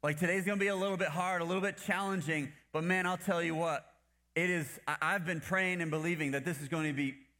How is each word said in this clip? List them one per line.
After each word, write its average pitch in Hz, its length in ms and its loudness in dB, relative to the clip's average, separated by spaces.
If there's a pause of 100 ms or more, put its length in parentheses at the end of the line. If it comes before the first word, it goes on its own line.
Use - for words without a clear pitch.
Like, 151 160 0
today's 180 260 2
gonna 196 140 0
be 196 80 4
a 202 80 2
little 190 220 0
bit 175 100 2
hard, 180 340 0
a 165 40 0
little 185 180 0
bit 196 200 -2
challenging, 175 680 0 (220)
but 160 100 0
man, 180 240 2
I'll 180 100 2
tell 180 240 2
you 165 140 0
what, 160 300 0 (500)
it 175 160 2
is, 165 160 0 (200)
I, 147 140 0
I've 170 240 0
been 170 140 -2
praying 185 420 0
and 165 80 -2
believing 156 420 0
that 135 140 -2
this 156 160 -2
is 143 60 -10
gonna 156 260 0
be 139 220 -2 (240)